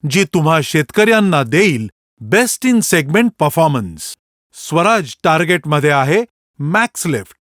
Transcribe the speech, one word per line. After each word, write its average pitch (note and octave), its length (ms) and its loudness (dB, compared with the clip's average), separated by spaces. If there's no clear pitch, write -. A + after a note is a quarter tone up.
जी F#3 140 0
तुम्हा D#3+ 400 0
शेतकऱ्यांना G3+ 760 0
देईल B2+ 460 0
best G3+ 460 -2
in B3 180 4
segment F3+ 460 0
performance. C#3 600 0
स्वराज F3 600 -2
टार्गेटमध्ये D#3 680 0
आहे C#3+ 320 0
मॅक्स F3+ 480 -2
लिफ्ट B2 340 -6